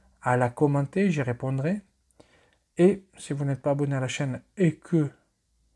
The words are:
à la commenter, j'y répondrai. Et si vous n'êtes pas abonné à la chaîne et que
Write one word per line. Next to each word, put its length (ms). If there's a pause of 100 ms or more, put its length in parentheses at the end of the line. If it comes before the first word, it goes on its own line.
(220)
à 140
la 120
commenter, 600
j'y 120
répondrai. 600 (960)
Et 260 (140)
si 140
vous 120
n'êtes 180
pas 100
abonné 240
à 40
la 80
chaîne 340 (140)
et 200
que 340 (640)